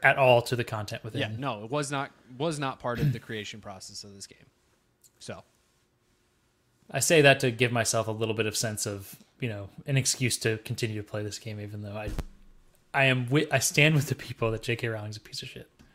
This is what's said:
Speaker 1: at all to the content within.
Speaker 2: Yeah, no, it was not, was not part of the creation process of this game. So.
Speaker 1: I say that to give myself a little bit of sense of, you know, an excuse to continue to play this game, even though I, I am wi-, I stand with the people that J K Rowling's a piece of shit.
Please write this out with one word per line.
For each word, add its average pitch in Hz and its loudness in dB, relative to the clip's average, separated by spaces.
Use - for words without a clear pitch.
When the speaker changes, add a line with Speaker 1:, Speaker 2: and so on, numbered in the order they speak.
Speaker 1:
at 139 6
all 127 8
to - -2
the 120 -2
content 110 -6
within. 120 -6
Speaker 2:
Yeah, 110 -4
no, 120 -6
it 113 -10
was 143 -2
not, 139 -4
was 151 -2
not 135 -4
part 120 -2
of 143 2
the 113 -6
creation 107 -10
process 101 -14
of 101 -18
this 98 -18
game. - -20
So. 92 -14
Speaker 1:
I 139 -4
say 160 6
that 135 8
to 127 2
give 117 2
myself 113 0
a 110 -4
little 110 -4
bit 107 0
of 104 -4
sense 107 -4
of, 101 -10
you 127 -6
know, 101 -10
an 139 -2
excuse 127 0
to 110 0
continue 110 -4
to 104 -12
play 107 -6
this 104 -8
game, 107 -12
even 104 -10
though 101 -10
I, 107 -8
I 135 6
am 127 4
wi-, 139 2
I 135 4
stand 156 4
with 143 4
the - -2
people - -4
that 110 -6
J 117 0
K 117 -4
Rowling's 107 -6
a - -14
piece - -14
of 127 -14
shit. - -18